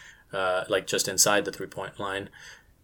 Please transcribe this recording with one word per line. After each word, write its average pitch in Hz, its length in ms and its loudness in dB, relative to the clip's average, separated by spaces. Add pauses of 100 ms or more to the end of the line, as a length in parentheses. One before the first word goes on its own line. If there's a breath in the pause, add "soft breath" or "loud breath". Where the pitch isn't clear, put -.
(340 soft breath)
uh, 92 340 0
like, 95 180 2
just - 220 0
inside 101 380 4
the 98 60 -4
three-point 95 460 -10
line, 98 320 -6 (540 loud breath)